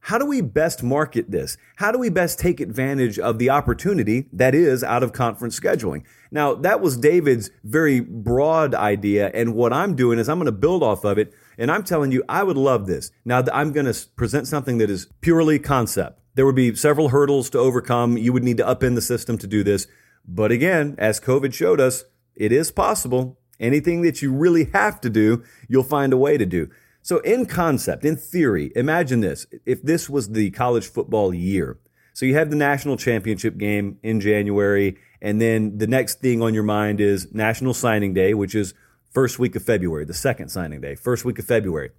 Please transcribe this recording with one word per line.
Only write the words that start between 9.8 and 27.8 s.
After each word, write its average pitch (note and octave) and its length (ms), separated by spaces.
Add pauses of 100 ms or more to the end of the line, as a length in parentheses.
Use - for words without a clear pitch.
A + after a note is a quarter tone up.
doing A#2+ 240
is A2+ 80
I'm D3+ 100
gonna D#3 140
build D3+ 320
off G#2+ 220
of G2+ 120
it, G#2+ 160 (240)
and A#2+ 140
I'm G3+ 120
telling D3 280
you, B2+ 160
I F#3 160
would F3+ 140
love C3 280
this. E2 260 (120)
Now, B2 180
th-, B2+ 120
I'm D3+ 180
gonna C3+ 200
s-, - 120
present C3 420
something C3+ 320
that A2 120
is F#2 180 (140)
purely D#3+ 360
concept. A#2+ 600 (160)
There C3 100
would C3+ 100
be B2 200
several D3 340
hurdles C#3 420
to B2+ 80
overcome. A#2+ 580
You A#2 160
would B2 100
need A#2+ 140
to A#2+ 80
upend B2 300
the A2+ 60
system A#2+ 360
to G2+ 100
do G#2 160
this. G2 240 (400)
But G#2+ 240
again, D3 460
as G#2+ 240
covid C3 320
showed F3 260
us, C3 240 (320)
it G#2+ 160
is D#3 200
possible. C3 680 (200)
Anything D3 420
that E3+ 200
you C3+ 120
really E3 400
have G#3 280
to B2 80
do, A2 340 (260)
you'll C3 140
find C#3 280
a B2+ 60
way C#3+ 200
to A2 80
do. F2 220 (400)
So F3 120
in A#3 260
concept, E3 580